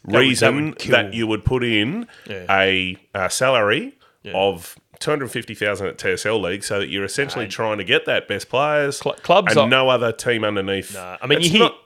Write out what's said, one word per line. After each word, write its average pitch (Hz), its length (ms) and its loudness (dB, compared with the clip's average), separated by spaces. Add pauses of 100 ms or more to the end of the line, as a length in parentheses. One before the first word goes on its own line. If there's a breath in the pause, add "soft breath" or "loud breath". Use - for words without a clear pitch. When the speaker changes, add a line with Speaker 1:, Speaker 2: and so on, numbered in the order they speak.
Speaker 1:
would, - 100 -6
that 117 60 6
Speaker 2:
reason 131 460 2
Speaker 1:
would - 120 -8
Speaker 2:
that 117 280 2
Speaker 1:
kill. 98 80 -10
Speaker 2:
you 113 120 -2
would 107 180 -2
put 127 200 0
in 120 420 0 (200 loud breath)
Speaker 1:
Yeah. 95 220 -12
Speaker 2:
a, 95 480 2 (180)
uh, 95 140 -2
salary 131 720 0 (240 soft breath)
Speaker 1:
Yeah. 95 140 -14
Speaker 2:
of 95 420 -2 (220)
two - 100 -2
hundred 143 220 -2
fifty 117 220 -8
thousand 101 340 -2
at - 100 -10
T 98 120 -2
S 90 140 -2
L 110 160 0
League, 95 220 -4
so 104 160 -4
that 98 80 -4
you're 92 180 -4
essentially 131 420 -4
Speaker 1:
Nah. 101 40 -10
Speaker 2:
trying 107 280 -4
to 95 60 -6
get 127 220 0
that 117 220 -2
best 101 200 -6
players 143 520 0
Speaker 1:
Cl-, - 160 -4
clubs 175 380 2
Speaker 2:
and 143 80 6
Speaker 1:
are 123 60 4
Speaker 2:
no 131 200 4
other 120 240 2
team 113 320 -2
underneath. 98 500 -2
Speaker 1:
Nah, 90 260 -12
I - 60 -10
mean, 143 120 -6
Speaker 2:
It's 165 100 0
Speaker 1:
you 156 60 0
hear, 220 80 6
Speaker 2:
not 233 120 2 (120)